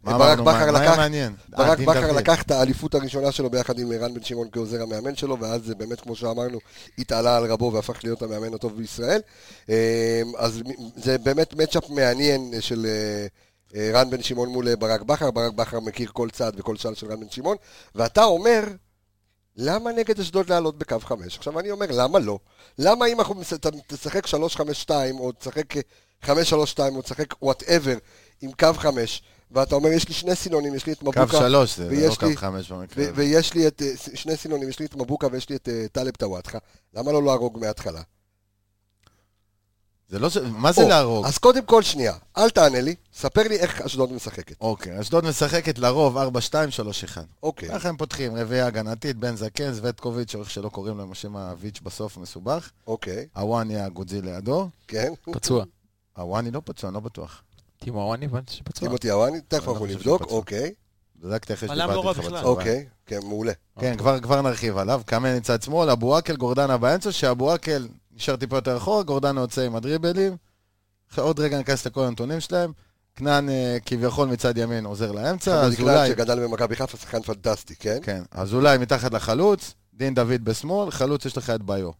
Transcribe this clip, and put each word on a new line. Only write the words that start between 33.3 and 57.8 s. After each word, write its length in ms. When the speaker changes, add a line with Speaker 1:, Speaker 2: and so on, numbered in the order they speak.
Speaker 2:
לי 140
את, 140
אה, 160
ס-, 180
שני 220
סילונים, 320
יש 100
לי 60
את 100
מבוקה 360
ויש 180
לי 60
את, 140
אה, 220
טלב 240
טוואטחה, 420
למה 180
לא 120
להרוג 360
מההתחלה?" 420
Speaker 1:
זה 100
לא 100
ש-, 80
מה 340
זה 120
Speaker 2:
או, 60
Speaker 1:
להרוג? 360
Speaker 2:
אז 120
קודם 280
כל, 180
שנייה, 300
אל 120
תענה 320
לי, 140
ספר 340
לי 80
איך 260
אשדוד 300
משחקת. 500
Speaker 1:
אוקיי, 400
אשדוד 240
משחקת 540
לרוב 380
ארבע 240
שתיים 300
שלוש 320
אחד. 200
Speaker 2:
אוקיי. 260
Speaker 1:
ככה 200
הם 80
פותחים, 380
רביעייה 320
הגנתית, 500
בן 180
זקן, 360
זבטקוביץ', 640
או 40
איך 100
שלא 200
קוראים 280
להם, 140
השם 260
הוויץ' 460
בסוף 340
מסובך. 520
Speaker 2:
אוקיי. 380
Speaker 1:
הוואני 460
הגודזי 400
לידו. 480
Speaker 2:
כן. 260
Speaker 3:
פצוע. 320
Speaker 1:
הוואני 340
לא 140
פצוע, 260
לא 80
בטוח. 420
Speaker 3:
טימו 240